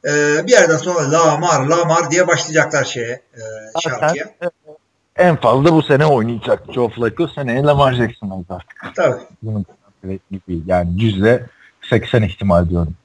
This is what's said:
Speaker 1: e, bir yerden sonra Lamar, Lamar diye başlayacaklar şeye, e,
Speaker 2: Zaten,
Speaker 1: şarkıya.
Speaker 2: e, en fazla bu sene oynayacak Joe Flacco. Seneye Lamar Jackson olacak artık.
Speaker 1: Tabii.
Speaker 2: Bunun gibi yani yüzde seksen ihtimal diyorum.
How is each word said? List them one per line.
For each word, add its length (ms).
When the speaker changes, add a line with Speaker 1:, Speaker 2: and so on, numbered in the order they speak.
Speaker 1:
e, 60
bir 40
yerden 260
sonra 340
Lamar, 540
Lamar 460
diye 160
başlayacaklar 580
şeye, 260
e, 80
Speaker 2:
Zaten, 160
Speaker 1:
şarkıya. 260
Speaker 2:
e, 220
en 200
fazla 380
bu 100
sene 220
oynayacak 580
Joe 140
Flacco. 380
Seneye 360
Lamar 300
Jackson 360
olacak 320
artık. 140
Speaker 1:
Tabii. 260
Speaker 2:
Bunun 220
gibi 340
yani 380
yüzde 420
seksen 320
ihtimal 480
diyorum. 340